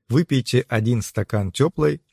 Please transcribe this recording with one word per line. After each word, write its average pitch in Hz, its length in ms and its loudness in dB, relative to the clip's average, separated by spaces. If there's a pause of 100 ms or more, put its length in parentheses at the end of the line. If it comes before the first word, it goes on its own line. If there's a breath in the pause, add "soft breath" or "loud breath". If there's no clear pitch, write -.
Выпейте 131 580 0
один 113 340 0
стакан 104 520 -4
тёплой 151 480 0 (120)